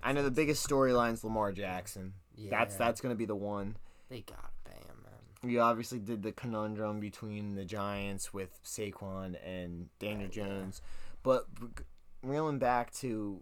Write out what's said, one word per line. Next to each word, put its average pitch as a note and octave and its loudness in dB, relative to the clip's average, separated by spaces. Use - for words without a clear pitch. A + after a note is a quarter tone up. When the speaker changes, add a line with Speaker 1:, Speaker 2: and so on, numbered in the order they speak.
Speaker 1:
I C3 4
know C#3+ 4
the C#3+ 6
Speaker 2:
it's B2+ 2
Speaker 1:
biggest D3+ 4
storyline's B2 6
Lamar G#2+ 2
Jackson. F#2 -4
Speaker 2:
Yeah. G#2 -8
Speaker 1:
That's, G#2+ 2
that's A#2 4
gonna B2 0
be A2 0
the G#2 0
one. G2+ -2
Speaker 2:
They B2 -10
gotta - -12
pay - -12
him, - -16
man. - -10
Speaker 1:
You A#2+ 6
obviously A#2 4
did G#2+ -4
the G#2+ -2
conundrum G#2+ -2
between G#2 -6
the G2 -6
Giants G2+ -4
with F#2+ -8
Saquon F#2+ -6
and F2 -6
Daniel G#2 -4
Speaker 2:
Yeah, A2 -4
yeah. G2 -2
Speaker 1:
Jones. F#2+ -6
But B2+ 4
g-, A#2 -8
reeling C#3+ 0
back A#2+ 4
to G#2+ -4